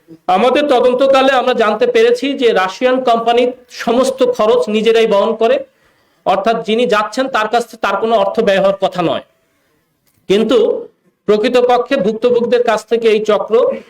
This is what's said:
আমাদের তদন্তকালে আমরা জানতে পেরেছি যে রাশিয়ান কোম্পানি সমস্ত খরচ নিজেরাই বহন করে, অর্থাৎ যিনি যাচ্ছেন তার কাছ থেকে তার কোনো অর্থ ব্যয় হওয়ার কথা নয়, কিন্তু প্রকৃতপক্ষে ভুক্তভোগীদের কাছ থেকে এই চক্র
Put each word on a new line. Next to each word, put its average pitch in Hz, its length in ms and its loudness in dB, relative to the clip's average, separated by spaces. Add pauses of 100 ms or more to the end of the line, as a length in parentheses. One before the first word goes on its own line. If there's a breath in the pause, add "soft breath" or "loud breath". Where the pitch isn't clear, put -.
(260)
আমাদের 247 360 2
তদন্তকালে 262 680 2
আমরা 247 220 0
জানতে 214 320 0
পেরেছি 240 460 2
যে 247 200 0
রাশিয়ান 254 480 0
কোম্পানি 240 520 0 (180)
সমস্ত 262 520 -2
খরচ 240 460 0
নিজেরাই 220 380 2
বহন 214 280 0
করে, 233 240 0 (680)
অর্থাৎ 190 420 0
যিনি 226 200 0
যাচ্ছেন 220 420 -2
তার 220 200 -4
কাছ 233 160 -2
থেকে 233 120 -20
তার 202 240 -4
কোনো 226 160 -2
অর্থ 196 240 -2
ব্যয় 196 180 2
হওয়ার 196 220 2
কথা 185 220 -4
নয়, 135 200 -4 (1040)
কিন্তু 220 600 0 (380)
প্রকৃতপক্ষে 247 680 0
ভুক্তভোগীদের 233 680 0
কাছ 214 240 -2
থেকে 226 220 -2
এই 214 160 0
চক্র 214 460 0 (200 loud breath)